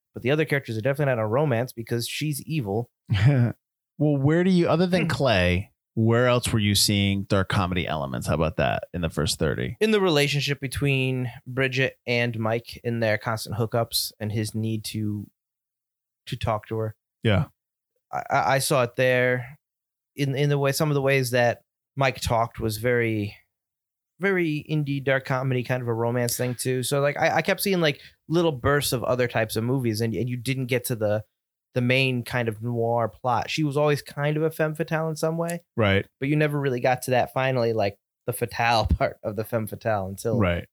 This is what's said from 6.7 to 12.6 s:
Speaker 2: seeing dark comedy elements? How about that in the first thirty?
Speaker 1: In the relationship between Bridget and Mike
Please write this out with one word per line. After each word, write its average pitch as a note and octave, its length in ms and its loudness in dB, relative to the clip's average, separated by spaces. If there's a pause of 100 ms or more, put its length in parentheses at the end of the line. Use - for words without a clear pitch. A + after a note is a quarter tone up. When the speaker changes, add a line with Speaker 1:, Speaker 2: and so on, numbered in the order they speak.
Speaker 2:
seeing G2 500 2
dark F#2+ 240 2
comedy F2+ 380 0
elements? C#2 400 -4
How F2 80 0
about D#2+ 220 0
that A#1+ 360 0
in F2 100 -6
the D#2+ 80 -2
first - 280 -2
thirty? B1+ 420 -2
Speaker 1:
In A3 120 2
the G#3+ 80 4
relationship C#3+ 600 2
between C3 720 -2 (160)
Bridget B2+ 500 -2 (100)
and A#2+ 340 0
Mike A2+ 420 -4